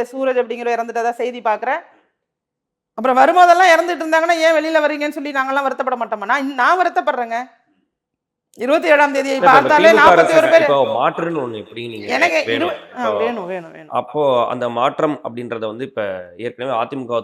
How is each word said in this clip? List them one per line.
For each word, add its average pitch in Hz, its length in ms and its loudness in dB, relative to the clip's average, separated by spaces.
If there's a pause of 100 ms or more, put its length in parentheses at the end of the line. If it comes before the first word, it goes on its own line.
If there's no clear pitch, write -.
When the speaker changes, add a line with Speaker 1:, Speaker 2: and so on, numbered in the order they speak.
Speaker 1:
சூரஜ் 262 320 -2
அப்படிங்கிற 233 360 -4
இறந்துட்டதா 233 440 -4
செய்தி 240 200 -6
பாக்குறேன். 233 380 -2 (1160)
அப்புறம் 247 240 0
வரும்போதெல்லாம் 349 520 6
இறந்துட்டு 339 300 -2
இருந்தாங்கன்னா 320 420 0
ஏன் 320 120 2
வெளியில 311 260 0
வர்றீங்கன்னு 294 340 -4
சொல்லி 294 140 -8
நாங்கெல்லாம் 269 360 -2
வருத்தப்பட 262 320 -4
மாட்டோமா? 214 320 -6
நான், 277 220 -2
நான் 277 280 2
வருத்தப்படுறேங்க. 285 580 -4 (1160)
இருபத்தி 294 320 -2
ஏழாம் 294 260 4
தேதியை 269 200 -2
Speaker 2:
இல்ல, 269 120 2
இப்ப 262 80 8
Speaker 1:
பார்த்தாலே 294 340 6
Speaker 2:
திமுக 330 100 6
Speaker 1:
நாற்பத்தி 330 380 6
ஒரு 320 100 4
Speaker 2:
அரசு, - 60 0
Speaker 1:
பேர். 330 100 8
Speaker 2:
இப்போ 147 140 2 (160)
மாற்றுன்னு 160 480 -2
ஒண்ணு 117 220 -8
எப்படி 110 240 -14
நீங்க 104 200 -12
Speaker 1:
எனக்கு 320 380 0
Speaker 2:
வேணும்? 311 260 -2
Speaker 1:
இருப-, - 240 -16
ஆ, 247 80 -10
Speaker 2:
இப்போ 214 160 -2
Speaker 1:
வேணும், 226 260 -4
வேணும், 175 300 -12
வேணும். 156 160 -20
Speaker 2:
அப்போ 123 300 -4 (260)
அந்த 123 220 -4
மாற்றம் 139 540 -2
அப்படின்றத 117 480 -10
வந்து 117 140 -10
இப்ப 113 180 -8 (340)
ஏற்கனவே 120 400 -8
அதிமுக 120 460 -6